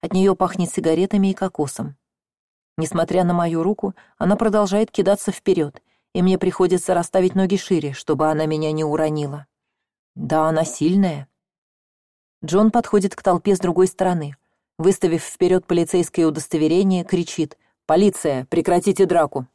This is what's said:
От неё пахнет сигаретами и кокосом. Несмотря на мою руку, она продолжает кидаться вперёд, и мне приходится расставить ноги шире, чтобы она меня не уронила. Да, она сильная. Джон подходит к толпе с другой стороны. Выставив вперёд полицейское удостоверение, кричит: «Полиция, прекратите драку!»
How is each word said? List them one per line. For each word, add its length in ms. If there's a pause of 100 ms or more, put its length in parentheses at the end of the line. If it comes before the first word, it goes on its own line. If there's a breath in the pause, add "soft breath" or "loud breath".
От 60
неё 240
пахнет 340
сигаретами 600
и 40
кокосом. 640 (800)
Несмотря 460
на 100
мою 300
руку, 320 (220 soft breath)
она 180
продолжает 560
кидаться 400
вперёд, 500 (320)
и 80
мне 160
приходится 560
расставить 420
ноги 200
шире, 380
чтобы 360
она 160
меня 280
не 100
уронила. 640 (680)
Да, 340
она 160
сильная. 640 (1120)
Джон 260
подходит 460
к 80
толпе 320
с 40
другой 280
стороны. 480 (420)
Выставив 460
вперёд 420
полицейское 600
удостоверение, 800
кричит: 520 (280)
«Полиция, 640
прекратите 560
драку!» 500